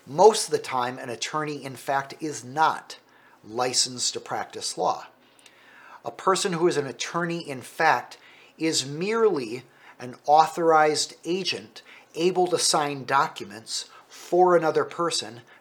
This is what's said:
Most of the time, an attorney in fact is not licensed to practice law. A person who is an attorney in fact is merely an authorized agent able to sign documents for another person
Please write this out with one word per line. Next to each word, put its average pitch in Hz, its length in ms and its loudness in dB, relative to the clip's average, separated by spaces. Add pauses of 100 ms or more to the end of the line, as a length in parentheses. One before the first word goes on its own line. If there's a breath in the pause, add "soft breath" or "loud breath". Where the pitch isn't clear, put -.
Most 190 380 6
of 160 60 -10
the 147 60 2
time, 127 400 -4
an 131 140 -10
attorney 147 520 -6
in 131 120 -10
fact 139 440 -4
is 139 240 -8
not 135 540 0 (500 soft breath)
licensed 123 640 -2
to 117 60 -8
practice - 560 -8
law. - 300 -2 (960 loud breath)
A - 60 -10
person 185 440 0
who 165 140 2
is 147 100 2
an 135 100 -2
attorney 170 600 -6
in 131 140 -10
fact 139 560 0 (400 loud breath)
is 143 300 0
merely 160 760 0 (380 loud breath)
an 123 160 -14 (100)
authorized 156 880 4 (100)
agent 165 600 -6 (320 loud breath)
able 180 320 2
to 175 100 0
sign 143 480 0
documents 135 800 -4 (220 loud breath)
for 180 480 4
another 156 280 2
person 120 580 -6 (200 loud breath)